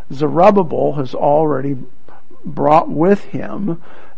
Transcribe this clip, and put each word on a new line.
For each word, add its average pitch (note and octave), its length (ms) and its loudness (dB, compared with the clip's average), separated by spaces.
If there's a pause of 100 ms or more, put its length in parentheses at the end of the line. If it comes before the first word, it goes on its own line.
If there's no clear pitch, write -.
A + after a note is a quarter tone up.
(120)
Zerubbabel D3 840 2
has C#3 220 -4
already C#3+ 600 2 (680)
brought D3+ 460 2
with F3 340 2
him A#2+ 580 -4 (360)